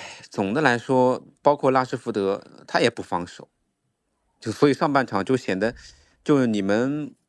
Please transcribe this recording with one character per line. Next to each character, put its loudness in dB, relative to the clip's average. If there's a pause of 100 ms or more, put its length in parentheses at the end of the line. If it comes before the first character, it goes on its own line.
(300)
总 -4
的 0
来 2
说， 0 (160)
包 4
括 0
拉 2
什 -8
福 -8
德， -2 (240)
他 0
也 4
不 -10
防 -4
守， -20 (920)
就 -8
所 4
以 4
上 -2
半 2
场 -2
就 0
显 -4
得， -2 (480)
就 2
是 2
你 0
们 -2 (140)